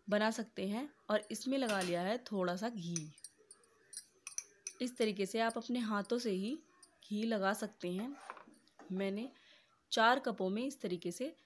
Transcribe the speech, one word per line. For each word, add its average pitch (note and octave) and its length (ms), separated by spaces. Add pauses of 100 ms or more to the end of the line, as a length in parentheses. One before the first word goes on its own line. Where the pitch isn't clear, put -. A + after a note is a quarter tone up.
बना G#3 240
सकते G3+ 360
हैं। A#3+ 220 (200)
और G#3+ 220
इसमें B3+ 260
लगा A3 240
लिया F3 200
है G3+ 220
थोड़ा F3+ 320
सा G#3+ 140
घी। E3+ 260 (1900)
इस B3 160
तरीके G3+ 280
से A3+ 140
आप A3+ 180
अपने A#3+ 240
हाथों G#3+ 380
से A#3+ 120
ही G3 220 (500)
घी G#3 220
लगा G3+ 300
सकते G3+ 340
हैं। A3 260 (760)
मैंने G3 380 (640)
चार A#3 280
कपों G3+ 300
में G#3 120
इस C4+ 200
तरीके F3+ 300
से C#4 240 (100)